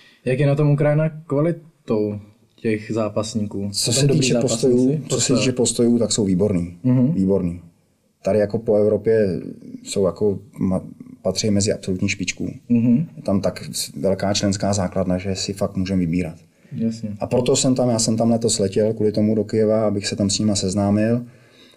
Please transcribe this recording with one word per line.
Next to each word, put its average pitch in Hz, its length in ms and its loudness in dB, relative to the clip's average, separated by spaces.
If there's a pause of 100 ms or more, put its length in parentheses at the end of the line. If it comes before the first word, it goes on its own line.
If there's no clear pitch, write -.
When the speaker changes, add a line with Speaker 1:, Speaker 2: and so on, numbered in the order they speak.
(240)
Speaker 1:
Jak 127 160 -2
je 147 60 4
na 139 80 4
tom 147 160 2
Ukrajina 147 380 2
kvalitou 139 1120 -2 (380)
těch 110 360 -4
zápasníků? 104 800 -4
Speaker 2:
Co 98 60 -6
Speaker 1:
Jsou 117 140 -2
Speaker 2:
se - 80 0
Speaker 1:
tam 143 80 4
dobrý 135 120 4
Speaker 2:
týče 123 140 2
Speaker 1:
zápasníci? 117 380 0
Speaker 2:
postojů, 131 360 2
co - 0 -
se - 0 -
Speaker 1:
Postoj. 131 280 0
Speaker 2:
týče 123 160 0
postojů, 120 460 2
tak 110 140 0
jsou 113 120 0
výborný. 90 600 0
Speaker 1:
Mhm. 127 280 4
Speaker 2:
Výborný. 92 480 0 (600)
Tady 101 160 2
jako 104 200 0
po 107 180 2
Evropě 104 640 2 (420)
jsou 98 240 -2
jako 98 320 0 (220)
ma-, 92 220 0 (400)
patří 101 280 -2
mezi 101 220 2
absolutní 95 360 -2
špičku. - 440 -6 (160)
Speaker 1:
Mhm. 120 380 4 (100)
Speaker 2:
Je - 60 -18
tam - 180 0
tak - 280 -6 (320)
velká 95 340 0
členská 101 380 -2
základna, 92 460 -2
že 95 160 -4
si - 180 -6
fakt - 240 -4
můžeme 95 240 -2
vybírat. 82 340 -2 (380)
Speaker 1:
Jasně. 113 380 -4 (100)
Speaker 2:
A 117 60 -4
proto 127 300 0
jsem 131 180 2
tam, 123 140 2
já 113 100 0
jsem 113 180 0
tam 117 140 2
letos 113 280 0
letěl 107 360 0
kvůli 107 180 0
tomu 107 220 2
do 107 100 0
Kyjeva, 110 420 2
abych 101 200 -2
se 98 100 -4
tam 98 140 0
s - 80 -4
nima 107 160 2
seznámil, 104 720 0 (500)